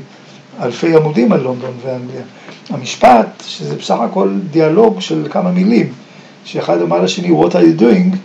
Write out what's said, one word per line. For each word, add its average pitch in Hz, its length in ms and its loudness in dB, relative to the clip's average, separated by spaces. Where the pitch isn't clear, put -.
אלפי 160 340 0
עמודים 160 360 2
על 160 80 2
לונדון 127 320 -6
ואנגליה. 127 380 -10
המשפט, 123 760 2
שזה - 300 -10
בסך 190 240 -4
הכל 190 300 -2
דיאלוג 180 500 2
של 156 300 -4
כמה 90 200 -2
מילים, 185 420 2
שאחד - 380 -2
אמר 165 200 0
לשני, - 280 -2
"What 82 220 2
are 156 260 4
you - 20 2
doing?" 190 440 4